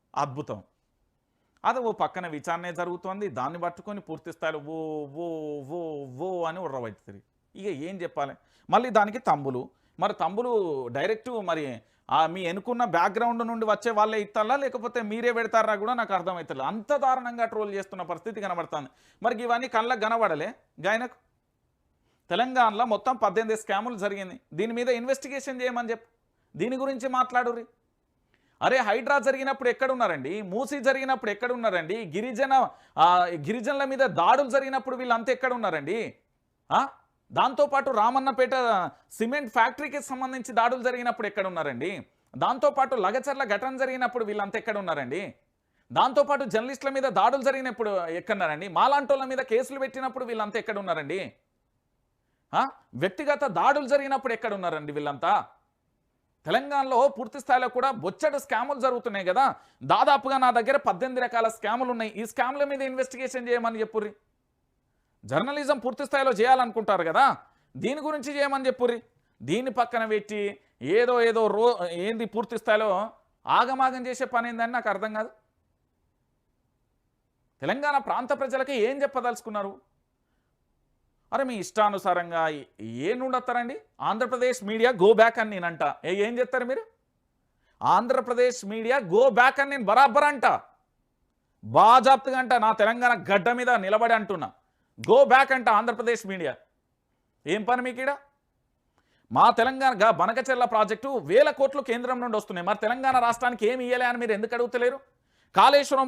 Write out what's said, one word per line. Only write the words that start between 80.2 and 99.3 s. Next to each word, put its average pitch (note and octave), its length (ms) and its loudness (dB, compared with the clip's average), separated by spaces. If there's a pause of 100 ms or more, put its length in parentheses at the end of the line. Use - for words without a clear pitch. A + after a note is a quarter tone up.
అరే, C4 100 0
మీ B3+ 120 -4
ఇష్టానుసారంగా F3 920 0
ఏ-, D3+ 180 -6 (160)
ఏ A#2+ 320 -4
నుండి B3+ 240 -4
వస్తారండి? B3 380 -4 (260)
"ఆంధ్రప్రదేశ్ A#3+ 640 -2
మీడియా A3 280 2
go G3+ 220 6
back" A3+ 260 6
అని G#3+ 100 -2
నేనంట. F3 340 -4 (220)
ఏ-, F3+ 200 -2
ఏం A#3+ 140 -2
చెప్తారు B3 260 -2
మీరు? C#4+ 180 -6 (960)
"ఆంధ్రప్రదేశ్ A#3+ 840 2
మీడియా A3+ 340 0
go G#3 300 4
back" B3+ 320 6
అని C#4 80 -2
నేను C4+ 140 -4
బరాబర్ B3 400 6
అంట, D4 220 2 (1160)
బాజాప్తుగా B3+ 760 6
అంట, B3+ 140 0
నా A3 180 4
తెలంగాణ A#3 420 2 (180)
గడ్డ G3 180 4
మీద B3 200 0
నిలబడి A3 440 4
అంటున్నా. G3 380 -2 (480)
Go C3+ 160 4 (100)
back C4 280 6
అంట B3 160 2
ఆంధ్రప్రదేశ్ A3+ 640 0
మీడియా. E3 200 -4 (960)
ఏం F#3+ 240 -2
పని B3 160 2
మీకు B3 160 -8
ఈడ? C4+ 100 -2 (1200)